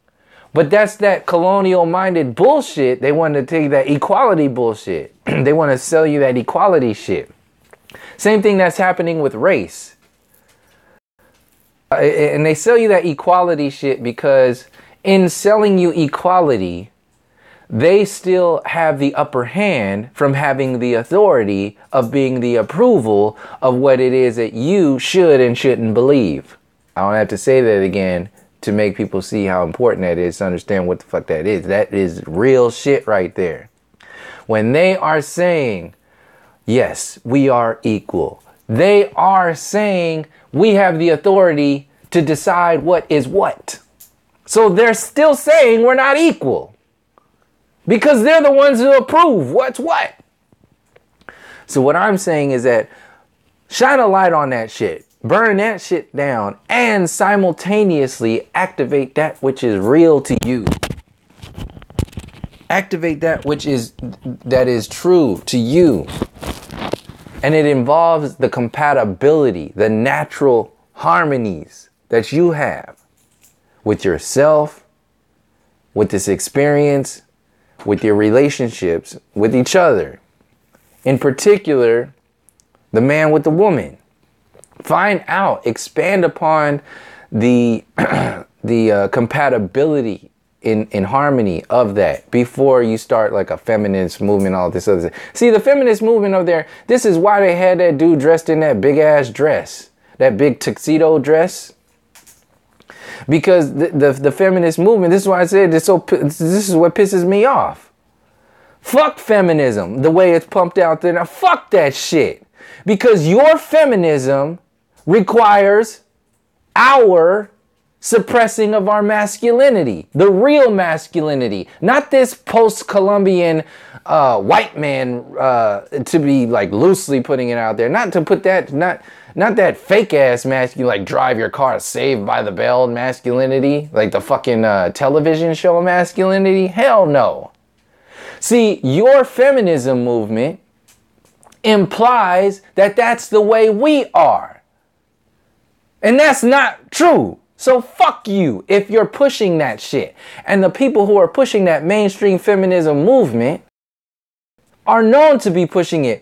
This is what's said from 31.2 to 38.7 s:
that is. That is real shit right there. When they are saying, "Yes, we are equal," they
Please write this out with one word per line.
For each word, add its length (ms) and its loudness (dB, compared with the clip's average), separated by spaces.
that 180 -4
is. 220 -4
That 260 -2
is 320 -4
real 460 2
shit 340 -4
right 300 -2
there. 340 -6
When 260 0
they 260 2
are 240 -2
saying, 720 -4
"Yes, 580 -4
we 260 0
are 340 0
equal," 580 -6
they 440 2